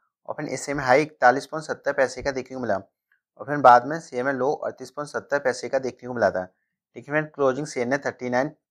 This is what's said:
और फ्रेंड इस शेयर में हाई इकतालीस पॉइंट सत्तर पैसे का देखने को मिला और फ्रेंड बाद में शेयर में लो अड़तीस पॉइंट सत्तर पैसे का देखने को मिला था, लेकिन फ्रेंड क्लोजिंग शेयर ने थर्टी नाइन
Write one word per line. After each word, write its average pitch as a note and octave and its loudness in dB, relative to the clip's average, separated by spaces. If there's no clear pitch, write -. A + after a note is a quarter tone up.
और A2 -10
फ्रेंड D3+ -10
इस - -8
शेयर C#3+ -6
में C#3+ -6
हाई C3 6
इकतालीस C3+ 2
पॉइंट D#3 -10
सत्तर D#3 -6
पैसे C3 -2
का C#3+ -2
देखने C3 -8
को C3 -10
मिला G#2+ 0
और - -18
फ्रेंड D3 -2
बाद B2 10
में D#3 -6
शेयर B2+ -8
में C#3 0
लो C3 -2
अड़तीस - -10
पॉइंट D3 -12
सत्तर C#3+ -4
पैसे B2 -2
का C3+ -2
देखने B2 -8
को B2+ -10
मिला G#2+ 2
था, F#2 -4
लेकिन B2 -10
फ्रेंड D3+ -2
क्लोजिंग C#3 0
शेयर B2 -4
ने C3+ 0
थर्टी B2 -8
नाइन B2+ 0